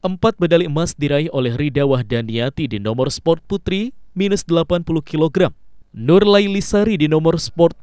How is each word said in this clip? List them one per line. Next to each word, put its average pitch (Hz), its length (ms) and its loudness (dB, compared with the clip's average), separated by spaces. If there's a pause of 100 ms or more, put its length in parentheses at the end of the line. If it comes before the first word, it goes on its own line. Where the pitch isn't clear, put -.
Empat 190 400 -2
medali 170 240 4
emas 160 320 -2
diraih 143 320 0
oleh 127 240 -2
Rida 143 320 0
Wahdaniati 120 800 -2
di 107 160 -6
nomor 123 320 -2
sport - 320 -2
putri 196 480 -4 (240)
minus 196 240 0
delapan 165 400 0
puluh 165 240 -4
kilogram, 156 480 0 (400)
Nur 165 320 4
Laili 202 400 2
Sari 208 320 0
di 147 80 2
nomor 156 320 2
sport - 460 0